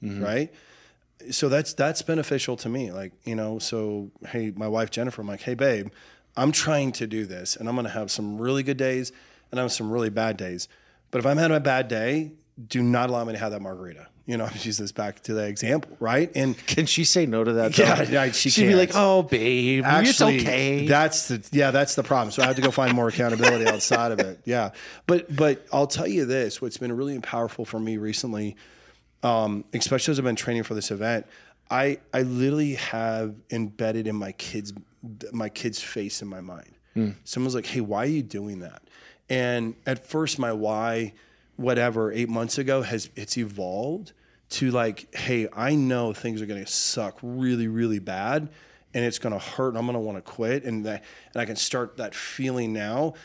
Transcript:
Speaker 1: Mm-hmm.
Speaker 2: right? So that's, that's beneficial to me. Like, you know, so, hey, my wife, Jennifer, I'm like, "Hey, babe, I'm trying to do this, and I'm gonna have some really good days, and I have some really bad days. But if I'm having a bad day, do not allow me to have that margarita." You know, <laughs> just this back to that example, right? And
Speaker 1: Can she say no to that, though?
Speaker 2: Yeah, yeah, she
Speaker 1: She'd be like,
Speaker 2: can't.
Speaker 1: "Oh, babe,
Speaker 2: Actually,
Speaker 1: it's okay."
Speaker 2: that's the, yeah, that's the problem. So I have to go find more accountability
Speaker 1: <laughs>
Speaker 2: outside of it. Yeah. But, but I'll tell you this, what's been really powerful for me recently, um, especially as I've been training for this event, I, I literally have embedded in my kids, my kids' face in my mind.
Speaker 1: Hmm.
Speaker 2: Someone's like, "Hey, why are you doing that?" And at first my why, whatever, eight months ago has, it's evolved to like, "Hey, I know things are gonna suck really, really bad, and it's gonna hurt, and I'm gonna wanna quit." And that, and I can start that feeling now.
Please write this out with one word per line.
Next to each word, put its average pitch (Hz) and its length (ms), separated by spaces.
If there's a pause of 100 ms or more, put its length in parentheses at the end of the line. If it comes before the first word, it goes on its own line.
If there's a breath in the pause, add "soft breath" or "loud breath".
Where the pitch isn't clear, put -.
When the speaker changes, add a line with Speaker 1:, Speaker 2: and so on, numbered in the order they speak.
Speaker 1:
Mm-hmm. 101 200
Speaker 2:
right? 123 300 (800 soft breath)
So 139 180
that's, 147 240
that's 151 300
beneficial 143 540
to 117 120
me. 120 220
Like, 95 200 (140)
you 113 100
know, 110 240
so, 104 520 (180)
hey, 110 260
my 107 120
wife, 110 240
Jennifer, 117 300
I'm 101 60
like, 101 140
"Hey, 123 140
babe, 117 340 (480 soft breath)
I'm 147 140
trying 143 420
to 117 140
do 107 180
this, 92 300
and 117 120
I'm 120 80
gonna 117 140
have 104 220
some 104 280
really 131 240
good 135 140
days, 131 340 (380 soft breath)
and 123 100
I 127 40
have 120 80
some 107 200
really 117 180
bad 110 280
days. 90 300 (420 soft breath)
But 127 100
if 117 60
I'm 147 120
having 160 180
a 147 60
bad 131 260
day, 135 460 (340)
do 127 160
not 123 260
allow 120 140
me 113 100
to 104 60
have 107 120
that 104 100
margarita." 92 460 (200)
You 117 100
know, 110 100
<laughs> 110 80
just 104 240
this 101 120
back 104 320
to 113 120
that 107 120
example, 113 540
right? 131 340
And 135 200 (120)
Speaker 1:
Can 165 180
she 165 200
say 170 200
no 113 200
to 117 80
that, 113 200
though? - 100
Speaker 2:
Yeah, - 180 (240)
yeah, 123 60
she - 180
Speaker 1:
She'd 202 180
be 196 80
like, 180 160
Speaker 2:
can't. 202 120
Speaker 1:
"Oh, 190 200
babe, 127 600
Speaker 2:
Actually, 156 520
Speaker 1:
it's 120 80
okay." 139 400
Speaker 2:
that's 151 440
the, 113 220
yeah, 139 200
that's 139 240
the 135 80
problem. 117 280
So 131 120
I - 40
have 131 100
to 139 40
go 135 100
find 127 220
more 120 140
accountability 117 600
Speaker 1:
<laughs> 110 60
Speaker 2:
outside 117 380
of 104 80
it. - 260
Yeah. 120 260 (360 loud breath)
But, 170 280
but 147 380
I'll 139 140
tell 160 200
you 180 180
this, 120 360
what's 120 160
been 123 160
really 139 260
powerful 117 460
for 110 140
me 110 180
recently, 107 580 (680 soft breath)
um, 107 400 (100)
especially 131 380
as 135 80
I've 127 60
been 117 100
training 117 280
for 117 120
this 104 160
event, 107 340 (460 soft breath)
I, 135 280 (140)
I 131 100
literally 135 520
have 110 580 (160)
embedded 110 580
in 107 100
my 98 160
kids, 104 400 (580)
my 113 180
kids' - 320
face - 400
in 104 60
my 92 140
mind. 90 320 (220)
Speaker 1:
Hmm. 107 160 (120)
Speaker 2:
Someone's 127 320
like, 113 100
"Hey, 131 160
why 104 220
are 139 60
you 151 140
doing 101 360
that?" - 240 (460 soft breath)
And 120 460 (100)
at 131 200
first 156 340
my 117 140
why, 107 600 (420 soft breath)
whatever, 117 560
eight 117 180
months 117 280
ago 135 260
has, 110 320
it's 104 220
evolved 107 760 (360)
to 131 220
like, 117 440
"Hey, 117 380
I 127 220
know 123 380
things 110 280
are 107 40
gonna 101 220
suck - 540
really, 123 460
really 110 320
bad, 107 500 (440 soft breath)
and 120 100
it's 117 160
gonna 107 200
hurt, - 300
and 113 80
I'm 117 100
gonna 120 120
wanna 104 220
quit." 123 420
And 110 220
that, 104 180 (300 loud breath)
and 117 80
I 113 40
can 110 120
start 123 400
that 107 180
feeling 127 560
now. 110 420 (120)